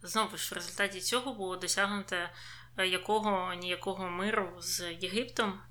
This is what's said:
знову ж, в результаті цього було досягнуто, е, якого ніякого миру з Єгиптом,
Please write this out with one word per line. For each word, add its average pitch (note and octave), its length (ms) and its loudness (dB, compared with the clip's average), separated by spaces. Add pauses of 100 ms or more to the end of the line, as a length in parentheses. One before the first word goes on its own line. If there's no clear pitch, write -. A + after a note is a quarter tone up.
знову G#3+ 340 0
ж, - 140 -4
в F#3+ 40 -4
результаті F#3 460 -2
цього B3 340 0
було F#3 220 -2
досягнуто, G3 600 2
е, - 720 -2
якого F#3 680 4
ніякого F3+ 560 -2
миру F#3 480 0
з F3 340 -2
Єгиптом, G3 680 0 (100)